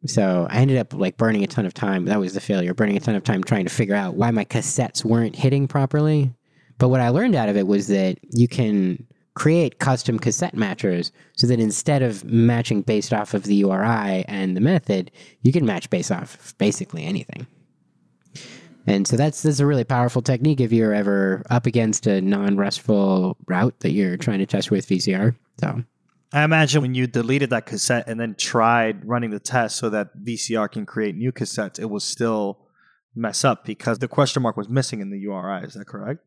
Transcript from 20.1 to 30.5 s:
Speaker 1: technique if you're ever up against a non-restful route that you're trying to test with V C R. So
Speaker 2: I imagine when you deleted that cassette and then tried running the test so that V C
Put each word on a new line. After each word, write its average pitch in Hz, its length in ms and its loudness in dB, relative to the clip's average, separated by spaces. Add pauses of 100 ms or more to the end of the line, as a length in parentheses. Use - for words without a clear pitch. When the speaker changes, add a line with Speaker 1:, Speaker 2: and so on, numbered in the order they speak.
Speaker 1:
technique 135 380 2
if 117 100 2
you're 110 240 4
ever 98 560 0
up 123 160 2
against 110 400 0
a 98 140 2
non-restful 98 1160 0 (120)
route 95 320 0
that - 100 0
you're 92 260 0
trying 101 220 -2
to 98 80 0
test - 240 -2
with 98 160 0
V 92 140 0
C 98 140 0
R. 110 200 2 (240)
So - 240 -4 (520)
Speaker 2:
I 147 100 4
imagine 156 360 4
when 127 140 -2
you 127 120 0
deleted 120 440 0
that 117 160 -2
cassette 117 420 -2
and 113 100 -6
then 113 160 -4
tried 113 680 2
running 117 260 -2
the 104 80 -6
test 117 380 -2
so 117 140 -2
that 104 240 -2
V 110 220 -8
C 113 200 -4